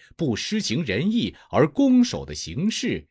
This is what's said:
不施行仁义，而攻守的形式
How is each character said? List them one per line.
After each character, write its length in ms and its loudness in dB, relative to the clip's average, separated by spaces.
不 180 0
施 240 -4
行 240 -2
仁 260 -2
义， 240 0
而 160 4
攻 380 4
守 220 -2
的 100 -10
形 340 -4
式 420 -4